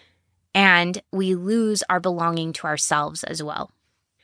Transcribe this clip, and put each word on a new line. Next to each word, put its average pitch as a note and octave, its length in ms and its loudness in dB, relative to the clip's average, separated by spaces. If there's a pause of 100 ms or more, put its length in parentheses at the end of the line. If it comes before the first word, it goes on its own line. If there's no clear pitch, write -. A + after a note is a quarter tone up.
(540)
And F#3 460 4 (100)
we F#3+ 240 0
lose G#3+ 540 0
our F3+ 120 2
belonging E3+ 540 -2
to - 120 -8
ourselves D3+ 580 -2
as D#3+ 180 -8
well. - 280 -8 (540)